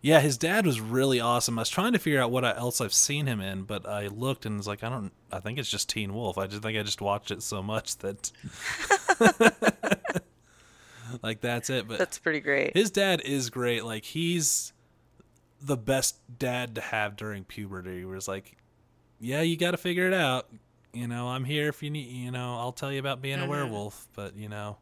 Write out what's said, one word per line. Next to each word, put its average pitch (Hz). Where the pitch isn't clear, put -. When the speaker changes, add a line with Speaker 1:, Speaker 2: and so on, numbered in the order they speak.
Speaker 1:
Yeah, 151
his 135
dad 190
was 123
really 127
awesome. 117
I -
was 117
trying 220
to 208
figure 147
out 120
what 127
I, 120
else 123
I've 107
seen 147
him 117
in, 95
but 101
I 104
looked 117
and 107
was 101
like, 104
"I 113
don't, 120
I 95
think 110
it's 123
just -
Teen 101
Wolf." 104
I 98
just 104
think 110
I -
just 104
watched 101
it 98
so 101
much 107
that, -
<laughs> 226
like, 110
that's 120
it. 123
But 113
Speaker 2:
That's -
pretty 156
great. 139
Speaker 1:
his 202
dad 196
is 135
great. 120
Like, 110
he's 165
the 139
best 131
dad 123
to -
have 104
during 104
puberty, 92
where 92
it's 95
like, 98
"Yeah, 131
you 165
gotta 175
figure 180
it 185
out. 135
You 120
know, 120
I'm 131
here 147
if -
you 147
need, 147
you 123
know, 123
I'll 123
tell 139
you 139
about 135
being 139
Speaker 2:
Mm-hmm. 135
Speaker 1:
a -
werewolf, 113
but, 101
you 107
know 104